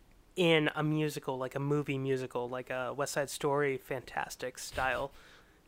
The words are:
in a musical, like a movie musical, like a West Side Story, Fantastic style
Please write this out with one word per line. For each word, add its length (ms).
in 400
a 80
musical, 540
like 180
a 40
movie 380
musical, 520
like 200
a 240
West 200
Side 160
Story, 480
Fantastic 840
style 520